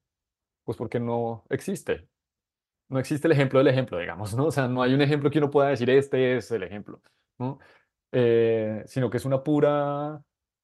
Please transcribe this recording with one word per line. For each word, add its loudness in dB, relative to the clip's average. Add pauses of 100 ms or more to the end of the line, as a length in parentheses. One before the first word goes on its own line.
(640)
pues, -8
porque -6
no -4
existe. -6 (800)
No -2
existe -2
el 6
ejemplo 4
del 6
ejemplo, 0
digamos, -8
¿no? 0
O 0
sea, 0
no 0
hay 4
un 2
ejemplo 2
que 0
uno 0
pueda 4
decir, 0
"Este 2
es -8
el -4
ejemplo", -14 (380)
¿no? -8 (520)
Eh, 2
sino -2
que -4
es -6
una -2
pura, 0 (420)